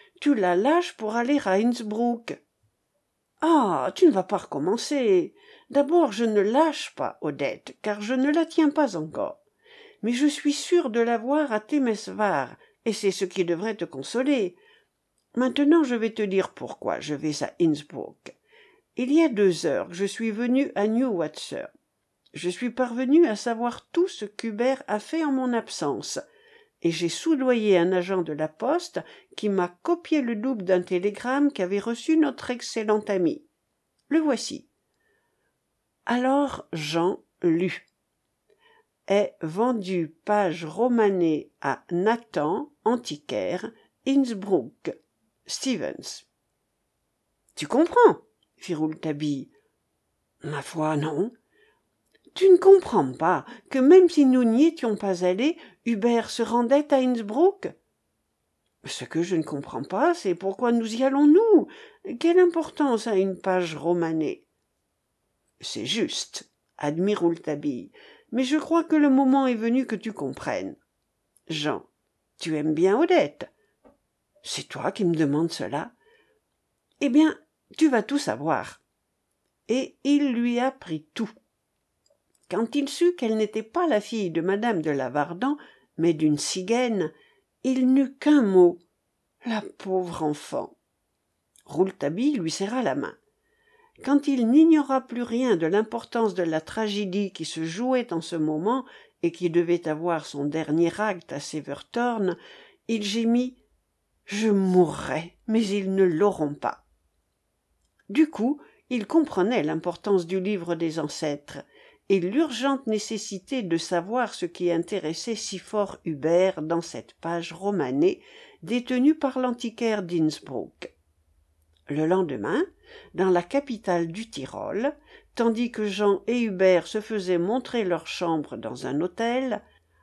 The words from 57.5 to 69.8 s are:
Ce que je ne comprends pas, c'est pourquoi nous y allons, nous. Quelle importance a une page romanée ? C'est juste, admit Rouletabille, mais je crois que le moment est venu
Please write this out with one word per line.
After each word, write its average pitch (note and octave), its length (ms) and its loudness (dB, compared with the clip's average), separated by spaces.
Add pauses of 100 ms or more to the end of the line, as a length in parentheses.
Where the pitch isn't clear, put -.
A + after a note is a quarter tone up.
Ce - 200 -10
que D#3+ 200 -2
je F#3+ 100 -4
ne D#3+ 80 0
comprends - 400 -8
pas, C#4 320 0
c'est F#3 220 -2
pourquoi G3 340 -2
nous A3+ 240 0
y A#3 80 -2
allons, C4+ 240 4
nous. F#4 400 8 (540)
Quelle E4+ 180 6
importance D#4 720 2
a G#3+ 80 0
une F#3+ 200 0
page F3+ 380 0
romanée ? D#3+ 720 -2 (1120)
C'est - 260 -10
juste, - 640 -4 (260)
admit F3 380 0
Rouletabille, D3 720 -4 (400)
mais B3 140 0
je C#4 140 0
crois D#4+ 260 0
que D#4+ 120 0
le D4 140 4
moment C4+ 380 4
est B3 80 0
venu A#3 280 0